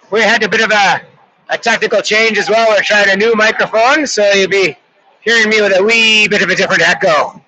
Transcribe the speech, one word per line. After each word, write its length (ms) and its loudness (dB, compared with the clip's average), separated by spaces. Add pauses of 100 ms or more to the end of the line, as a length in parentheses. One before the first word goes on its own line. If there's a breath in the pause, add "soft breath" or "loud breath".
We 120 0
had 220 2
a 60 -2
bit 120 -2
of 100 0
a, 300 2 (480)
a 80 -4
technical 440 -2
change 360 0
as 120 -4
well. 200 2
We're 120 2
trying 280 0
a 60 2
new 200 0
microphone, 720 0
so 240 0
you'll 180 0
be 280 -2 (440)
hearing 280 0
me 120 0
with 160 0
a 60 2
wee 460 0
bit 120 -2
of 80 -2
a 60 -2
different 260 -2
echo. 680 -2